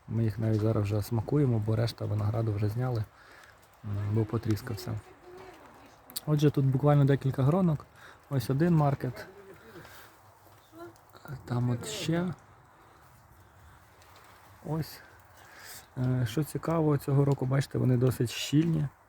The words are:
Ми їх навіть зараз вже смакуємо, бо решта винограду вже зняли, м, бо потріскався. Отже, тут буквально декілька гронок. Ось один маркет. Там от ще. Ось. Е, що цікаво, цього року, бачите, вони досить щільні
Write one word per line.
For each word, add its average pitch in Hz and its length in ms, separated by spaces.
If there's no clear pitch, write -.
Ми 110 160
їх 107 160
навіть 110 220
зараз 110 220
вже 104 180
смакуємо, 120 640
бо 110 100
решта 113 300
винограду 107 480
вже 104 160
зняли, 120 340
м, 104 60
бо 110 120
потріскався. 110 720
Отже, 151 260
тут 139 140
буквально 139 400
декілька 135 380
гронок. 165 420
Ось 135 200
один 160 260
маркет. 135 500
Там 123 240
от 123 180
ще. 170 460
Ось. 151 340
Е, 127 320
що 156 140
цікаво, 151 540
цього 139 280
року, 139 200
бачите, 135 320
вони 123 200
досить 120 320
щільні 156 580